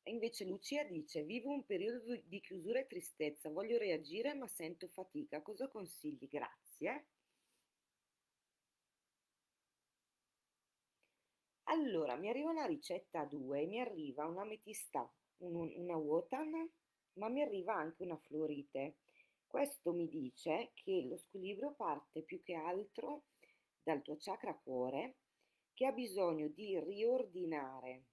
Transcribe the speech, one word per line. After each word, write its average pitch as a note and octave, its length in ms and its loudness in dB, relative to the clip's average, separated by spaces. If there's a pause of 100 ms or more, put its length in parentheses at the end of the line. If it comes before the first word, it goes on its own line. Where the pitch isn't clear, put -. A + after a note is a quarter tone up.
E G3 100 -4
invece A3+ 340 0
Lucia C#4 400 0
dice, D#3 380 -2
"Vivo A3+ 280 -2
un C#4+ 140 -2
periodo A3 340 0 (140)
di, - 120 -4
di F3+ 140 -8
chiusura G3 400 0
e C4 80 -2
tristezza, D#3 640 -2
voglio G#3+ 280 2
reagire G#3 560 2
ma C4+ 140 -4
sento E3 400 -4
fatica, - 540 -4
cosa B3 260 -4
consigli? D3+ 640 -6
Grazie." D#3 760 -4 (4000)
Allora, F#3 500 4
mi F#3 140 -2
arriva C#4+ 220 2
una D#4 140 2
ricetta E3+ 560 0
a D3 40 2
due, C#3+ 400 0
mi G#3 160 -2
arriva D3+ 440 -2
un'ametista, G3+ 840 -2 (300)
un-, E3+ 360 -2
una F3 220 -2
wotan, C#4 720 2 (440)
ma G3+ 160 -4
mi C4+ 120 2
arriva G#3 320 2
anche E3 300 -2
una D#3 140 -2
fluorite. D3 800 -2 (500)
Questo - 460 2
mi E3+ 160 2
dice E3 640 0
che F3+ 340 2
lo C#3 100 -4
squilibrio G3+ 560 -4
parte D#3+ 480 -2
più E3 220 -8
che F3+ 120 -4
altro G3+ 720 -2 (580)
dal D3 180 2
tuo D3+ 160 -4
chakra - 380 -2
cuore, C3 640 0 (560)
che B3+ 120 4
ha C4+ 60 6
bisogno F#3 560 2
di G3 320 0
riordinare D#3+ 1300 0